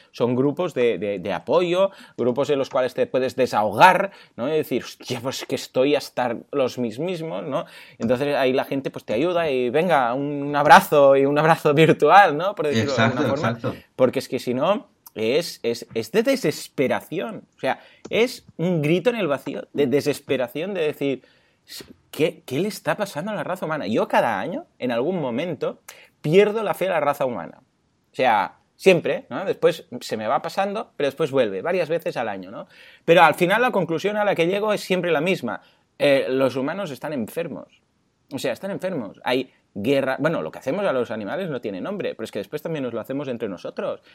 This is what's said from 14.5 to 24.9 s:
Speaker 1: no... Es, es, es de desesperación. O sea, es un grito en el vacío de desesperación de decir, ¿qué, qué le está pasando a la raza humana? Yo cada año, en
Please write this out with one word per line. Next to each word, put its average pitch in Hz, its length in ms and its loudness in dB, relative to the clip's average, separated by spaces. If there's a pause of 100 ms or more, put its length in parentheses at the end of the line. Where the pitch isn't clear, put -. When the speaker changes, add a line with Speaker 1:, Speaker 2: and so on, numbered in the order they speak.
Speaker 1:
no... 175 340 0 (260)
Es, 113 500 -2
es, 117 200 -4 (100)
es - 180 -6
de 214 100 2
desesperación. 180 1200 -2 (140)
O - 40 -20
sea, 131 200 -4 (280)
es 233 380 -2 (100)
un 170 260 0
grito 175 280 2
en 233 60 0
el 202 100 -2
vacío - 460 -6
de 139 160 0
desesperación 139 840 -2
de 175 80 -4
decir, 139 400 -2 (880)
¿qué, 175 360 -2
qué 127 140 -4
le 202 80 -2
está 165 280 -4
pasando 202 360 -6
a - 20 -6
la 151 100 -6
raza 180 220 -6
humana? 151 200 -6
Yo 143 220 0
cada 127 320 2
año, 190 260 -8 (120)
en 127 140 -4